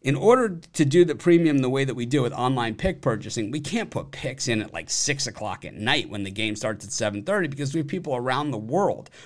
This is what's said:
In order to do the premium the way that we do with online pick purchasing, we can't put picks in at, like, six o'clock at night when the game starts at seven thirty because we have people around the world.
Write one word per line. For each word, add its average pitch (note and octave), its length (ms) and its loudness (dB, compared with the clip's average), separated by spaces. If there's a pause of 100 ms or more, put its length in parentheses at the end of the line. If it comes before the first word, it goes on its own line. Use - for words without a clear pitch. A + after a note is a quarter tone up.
In C3+ 120 2
order G#3 460 4 (140)
to D#3 100 4
do D#3 200 8
the D#3+ 120 2
premium E3+ 420 6
the C3 120 2
way C#3 140 2
that C3 100 -2
we A#2+ 120 -4
do C3+ 160 2
with A#2+ 100 0
online B2 440 0
pick F#3 240 -2
purchasing, A2 500 -2
we D3+ 80 -4
can't E3 320 -4
put E2+ 220 -8
picks - 340 -6
in A2+ 160 2
at, F2+ 100 -10
like, D#2+ 160 -8
six - 380 -2
o'clock G#2 380 -8
at - 100 -12
night A#2 340 0
when G#2 140 -6
the G2 80 -6
game G#2+ 240 -4
starts G#2 300 -6
at G2 80 -12
seven G#2 320 -2
thirty F#3+ 240 0
because C#3 260 -6
we E3 60 0
have C#3 80 -4
people D#3 260 -4
around C3 380 -2
the A2+ 60 -4
world. B2+ 520 -2 (160)